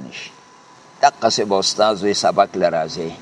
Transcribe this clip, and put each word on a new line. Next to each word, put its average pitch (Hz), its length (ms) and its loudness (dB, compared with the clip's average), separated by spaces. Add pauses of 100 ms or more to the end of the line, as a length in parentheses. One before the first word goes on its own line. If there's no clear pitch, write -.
نشي؟ - 200 -16 (720)
دقسې 120 400 2
به 101 180 0
استاد 104 440 0
وي، 101 100 2
سبق 95 420 2
له 87 140 2
راځئ. 82 420 -4 (100)